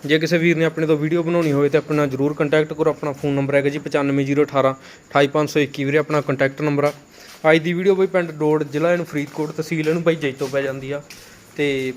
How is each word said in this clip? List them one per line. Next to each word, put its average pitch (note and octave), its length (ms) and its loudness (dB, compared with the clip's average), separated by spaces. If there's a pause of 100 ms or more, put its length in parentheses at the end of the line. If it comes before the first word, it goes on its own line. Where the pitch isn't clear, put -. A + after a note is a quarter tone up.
ਜੇ D#3 140 2
ਕਿਸੇ E3 180 0
ਵੀਰ E3 200 2
ਨੇ E3 80 2
ਆਪਣੇ D#3+ 220 -2
ਤੋਂ D#3 100 4
ਵੀਡੀਓ D#3+ 260 0
ਬਣਾਉਣੀ E3+ 280 0
ਹੋਵੇ C#3 180 2
ਤਾਂ D3+ 100 2
ਆਪਣੇ D3 180 -2
ਨਾਲ D3 120 2
ਜ਼ਰੂਰ C#3 240 0
ਕੰਟੈਕਟ D#3 400 0
ਕਰੋ। D#3 160 0
ਆਪਣਾ D3 220 -4
ਫੋਨ C#3+ 220 -2
ਨੰਬਰ C#3 220 0
ਹੈਗਾ C#3+ 140 4
ਜੀ D3 100 -4
ਪਚਾਨਵੇਂ C#3 460 0
ਜ਼ੀਰੋ C#3+ 180 2
ਅਠਾਰਾਂ C3+ 300 2
ਅਠਾਈ - 540 -2
ਪੰਜ D3 220 0
ਸੌ D#3 100 0
ਇੱਕੀ, C#3+ 240 -2
ਵੀਰੇ, C#3 140 0
ਆਪਣਾ D3+ 240 0
ਕੰਟੈਕਟ C#3 400 -2
ਨੰਬਰ C#3+ 220 0
ਆ। D3 100 0 (580)
ਅੱਜ E3 60 6
ਦੀ E3+ 160 -2
ਵੀਡੀਓ F#3 220 2
ਬਈ F#3+ 120 2
ਪਿੰਡ F3+ 240 -2
ਡੋੜ, D3+ 320 0
ਜ਼ਿਲ੍ਹਾ D3 280 -2
ਇਹਨੂੰ F3 140 0
ਫਰੀਦਕੋਟ, D3 460 -6
ਤਹਿਸੀਲ D#3 380 -4
ਇਹਨੂੰ E3 140 0
ਬਾਈ E3 120 2
ਜੈਤੋ C#3 320 -4
ਪੈ C#3 140 -2
ਜਾਂਦੀ C3+ 300 -6
ਆ। C#3+ 100 -8 (560)
ਤੇ C3+ 400 -2